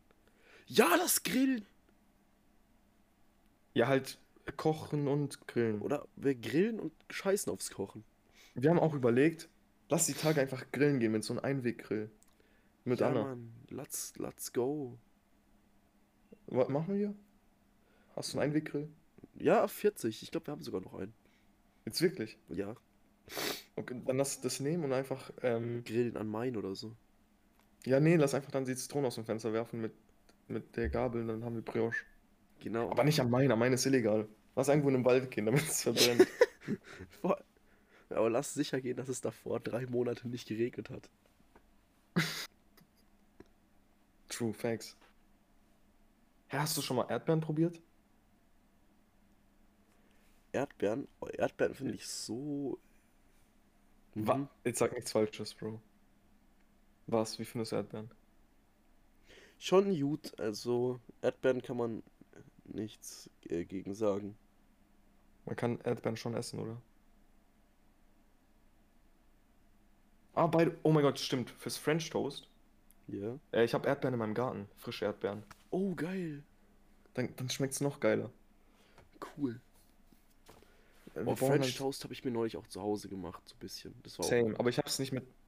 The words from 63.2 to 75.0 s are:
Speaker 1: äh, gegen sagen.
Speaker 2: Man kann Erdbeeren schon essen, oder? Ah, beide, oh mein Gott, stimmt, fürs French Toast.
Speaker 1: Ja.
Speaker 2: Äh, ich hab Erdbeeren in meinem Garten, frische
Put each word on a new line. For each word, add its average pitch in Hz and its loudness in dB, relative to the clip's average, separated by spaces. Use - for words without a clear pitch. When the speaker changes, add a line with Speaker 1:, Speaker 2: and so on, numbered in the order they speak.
Speaker 1:
äh, 85 -4
gegen 92 -8
sagen. 101 -2
Speaker 2:
Man 117 -8
kann 120 -2
Erdbeeren 117 -4
schon 117 -6
essen, 117 -6
oder? 113 -8
Ah, 165 6
beide, 165 4
oh 156 6
mein 151 8
Gott, 135 4
stimmt, 127 -2
fürs - -8
French 156 0
Toast. 120 -4
Speaker 1:
Ja. 104 -6
Speaker 2:
Äh, 117 6
ich 120 0
hab 143 0
Erdbeeren 135 0
in 120 -2
meinem 107 -2
Garten, 107 -4
frische - -6